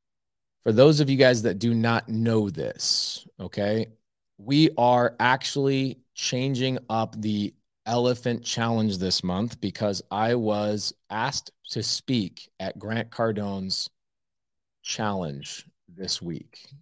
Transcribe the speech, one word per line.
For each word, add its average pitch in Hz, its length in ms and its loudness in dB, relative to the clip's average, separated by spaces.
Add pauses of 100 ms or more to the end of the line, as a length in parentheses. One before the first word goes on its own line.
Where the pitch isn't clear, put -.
(640)
For 117 100 2
those 147 280 8
of 139 100 2
you 135 60 4
guys 127 260 6
that 107 160 0
do 117 160 2
not 117 340 2
know 113 400 2
this, - 760 -4 (120)
okay, 104 500 -2 (500)
we 143 400 4
are 123 420 4
actually 135 760 0 (160)
changing 131 640 -2 (100)
up 110 320 -2
the 104 320 -2 (320)
Elephant 120 580 0
Challenge 113 540 0
this 90 260 -2
month 92 380 -4
because 101 400 -4 (100)
I 110 260 0
was 104 580 -2 (160)
asked 113 400 -4 (200)
to 113 120 -6
speak - 680 -4 (100)
at 95 200 -8
Grant 113 320 -6
Cardone's 101 800 -4 (920)
challenge 90 840 -6 (220)
this 90 340 -8
week. 82 380 -12 (220)